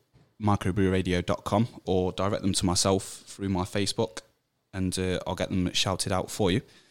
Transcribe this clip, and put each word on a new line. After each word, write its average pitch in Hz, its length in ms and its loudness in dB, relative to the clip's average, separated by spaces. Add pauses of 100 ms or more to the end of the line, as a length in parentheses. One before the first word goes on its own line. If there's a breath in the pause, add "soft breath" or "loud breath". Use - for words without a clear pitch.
(400)
microbrewradio 95 840 2
dot - 160 -2
com 107 240 2 (180)
or 92 280 0
direct 98 300 -2
them 95 100 0
to - 120 0
myself 95 640 0
through 98 220 -8
my 92 160 0
Facebook, - 560 -2 (520)
and, 92 240 -2
uh, 92 300 0
I'll 92 80 -2
get 87 140 -2
them 92 240 0
shouted 95 400 0
out 92 180 -2
for 95 220 2
you. 104 80 2 (300 soft breath)